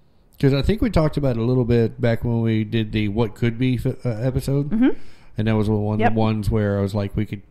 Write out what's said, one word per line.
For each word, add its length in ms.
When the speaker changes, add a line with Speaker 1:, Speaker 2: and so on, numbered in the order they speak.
Speaker 1:
'cause 140
I 80
think 200
we 80
talked 280
about 200
it 40
a 40
little 200
bit 360
back 240
when 160
we 240
did 260
the 180
What 260
Could 220
Be 180
f-, 300
uh, 40
episode. 640
Speaker 2:
Mm-hmm. 180
Speaker 1:
And 100
that 80
was 140
one 260
of 60
Speaker 2:
Yep. 120
Speaker 1:
the 60
ones 300
where 300
I 20
was 140
like, 200
we 100
could 260